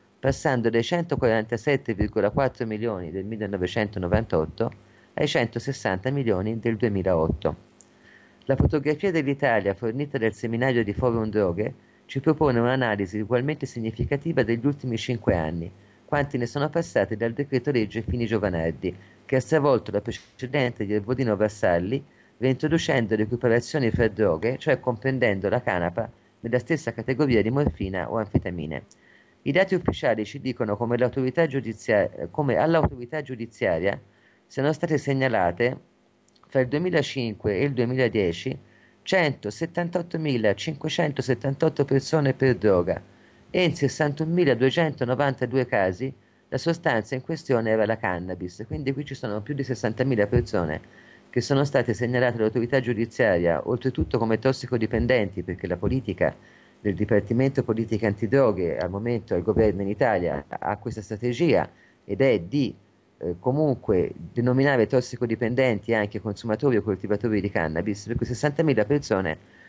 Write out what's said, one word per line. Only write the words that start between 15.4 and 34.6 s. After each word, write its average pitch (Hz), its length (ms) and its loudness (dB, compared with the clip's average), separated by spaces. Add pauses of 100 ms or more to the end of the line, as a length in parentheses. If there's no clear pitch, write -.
quanti 143 340 -2
ne 120 80 -2
sono 147 240 -2
passati 120 460 0
dal 117 160 -2
decreto 135 400 -2
legge 110 300 -2
Fini 120 220 -4
Giovanardi, 90 720 -2 (280)
che - 100 -2
ha 131 60 4
stravolto 139 500 2
la 101 100 0
precedente 123 840 -4
di 104 80 0
Ervolino 113 400 0
Vassalli, 101 640 2 (380)
reintroducendo 131 760 0
l'equiparazione 120 760 0
fra 113 160 2
droghe, 104 520 0
cioè 135 200 2
comprendendo 117 720 0
la 110 120 2
canapa 90 480 -2 (320)
nella 120 200 0
stessa 143 320 -4
categoria 123 500 2
di 107 80 0
morfina 95 580 -2
o 95 100 -4
anfetamine. 87 640 -4 (580)
I 139 80 -2
dati 185 240 2
ufficiali 123 500 0
ci 135 160 -12
dicono 113 360 -4
come 120 200 0
l'autorità 127 500 0
giudizia-, 110 840 0
come 131 280 0
all'autorità 147 640 0
giudiziaria 104 800 -2 (460)
siano 139 260 0